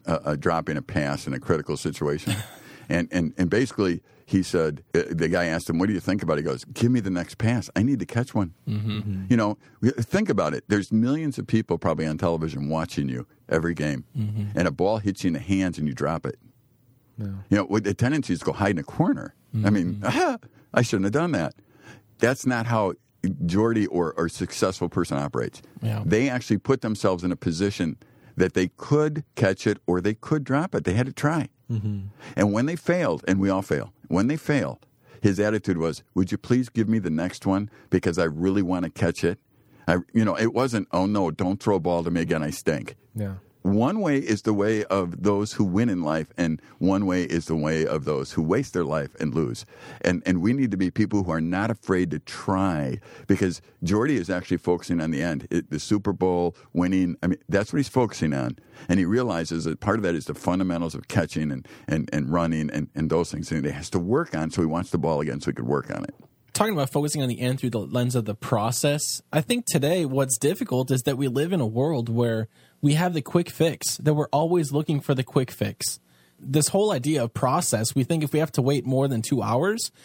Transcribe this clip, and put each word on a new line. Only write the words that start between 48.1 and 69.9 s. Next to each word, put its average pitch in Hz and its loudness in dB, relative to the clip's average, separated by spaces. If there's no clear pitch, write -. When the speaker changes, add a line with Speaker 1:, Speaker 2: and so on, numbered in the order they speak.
Speaker 1:
who - -2
waste 101 0
their 90 0
life 73 -2
and - -4
lose. 65 -2
And, 90 2
and 92 2
we 101 2
need 131 0
to 98 -2
be 92 0
people 101 0
who 87 -4
are 80 0
not 92 0
afraid 92 0
to 78 -4
try, 92 -2
because 92 2
Jordy 107 2
is 87 -4
actually 90 -2
focusing 87 0
on 80 -2
the 71 -2
end, 80 -2
it, 85 -2
the 76 -4
Super 101 0
Bowl 87 0
winning. 90 2
I - 2
mean, 90 0
that's 101 0
what 165 0
he's 139 0
focusing 101 0
on. 64 -2
And 92 4
he 90 4
realizes 82 0
that 80 -4
part 101 2
of 113 -2
that 87 2
is 76 -4
the 76 -6
fundamentals 87 -2
of 69 -12
catching 78 0
and, 67 -8
and, 78 0
and 71 0
running 80 0
and, 73 -4
and 76 0
those 82 0
things 78 -8
that 78 -2
he 73 0
has 73 -8
to 98 0
work 113 0
on, 78 -4
so 90 0
he 82 4
wants 82 -2
the - 0
ball 78 0
again 71 -4
so - -4
he - 0
could 58 -6
work 67 -2
on 50 -6
it. - -10
Speaker 3:
Talking 214 2
about 143 0
focusing 147 -2
on 131 0
the 117 -4
end 127 0
through 127 -2
the 113 -2
lens 120 -2
of 117 0
the 104 -4
process, 117 -2
I 151 2
think 240 -2
today 160 2